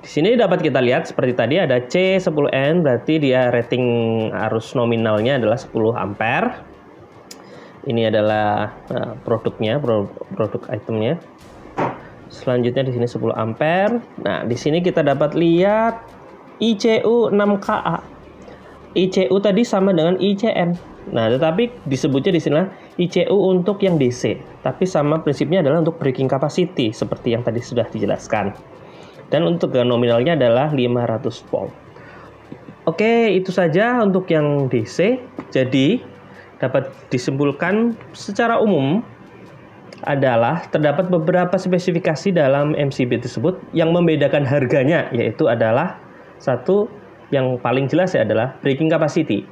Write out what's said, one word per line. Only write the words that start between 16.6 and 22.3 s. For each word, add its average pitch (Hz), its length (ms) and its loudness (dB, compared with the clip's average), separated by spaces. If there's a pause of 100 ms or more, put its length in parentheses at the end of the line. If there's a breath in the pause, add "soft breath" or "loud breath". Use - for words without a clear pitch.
I 220 160 0
C 220 260 2
U 220 300 2
enam 202 260 2
K 208 140 -2
A. 165 260 -2 (920 loud breath)
I 185 160 2
C 185 240 2
U 196 80 2
tadi 208 240 2
sama 196 320 2
dengan 170 240 2
I 196 160 2
C 220 160 0
N. 175 240 0 (320)
Nah, 113 240 0
tetapi 165 560 0
disebutnya 139 480 0